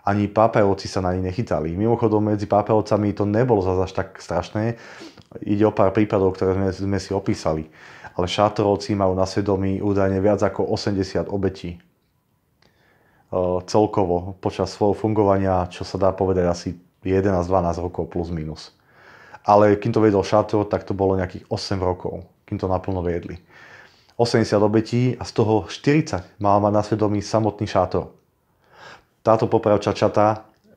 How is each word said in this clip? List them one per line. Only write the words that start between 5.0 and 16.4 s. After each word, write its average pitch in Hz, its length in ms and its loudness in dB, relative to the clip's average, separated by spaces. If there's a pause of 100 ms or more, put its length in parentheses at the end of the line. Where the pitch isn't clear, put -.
Ide 104 200 2
o 107 80 4
pár 98 240 4
prípadov, 101 400 2
ktoré 95 200 0
sme, 98 160 0
sme 98 280 -4
si - 120 -10
opísali. 87 560 -4 (480)
Ale 90 120 -2
Šátorovci 104 680 0
majú 95 200 2
na 95 80 0
svedomí 95 560 -2
údajne 98 400 0
viac 101 240 2
ako 95 320 -2
osemdesiat 95 560 -2
obetí. 92 440 -4
E, - 20 -20 (1900)
celkovo 95 800 0
počas 98 320 -4
svojho 104 160 2
fungovania, 98 800 0
čo - 160 -12
sa - 80 -8
dá 95 160 0
povedať 92 400 0